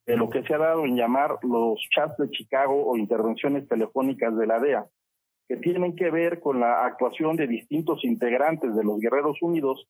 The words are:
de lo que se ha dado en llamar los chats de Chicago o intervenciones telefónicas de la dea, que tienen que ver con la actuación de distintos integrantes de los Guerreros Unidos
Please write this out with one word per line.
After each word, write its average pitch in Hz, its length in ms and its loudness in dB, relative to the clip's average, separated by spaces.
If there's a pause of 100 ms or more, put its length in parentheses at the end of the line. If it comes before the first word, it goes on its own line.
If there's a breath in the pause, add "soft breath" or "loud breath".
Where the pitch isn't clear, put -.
de 120 100 2
lo 113 140 0
que 135 120 -2
se 156 120 -2
ha - 20 2
dado 160 280 2
en 127 100 0
llamar 131 480 2
los 117 360 0 (160)
chats 156 220 0
de 139 140 -2
Chicago 135 580 0
o 120 80 0
intervenciones 113 680 0
telefónicas 117 680 -2
de 110 120 0
la 113 120 2
dea, 127 280 0 (600)
que 123 100 -4
tienen 180 380 -2
que 175 140 0
ver 170 300 0
con 135 200 0
la 120 280 2
actuación 156 480 -2
de 160 100 0
distintos 151 580 -2
integrantes 123 680 0
de 107 100 2
los 104 160 0
Guerreros 143 440 0
Unidos 156 460 0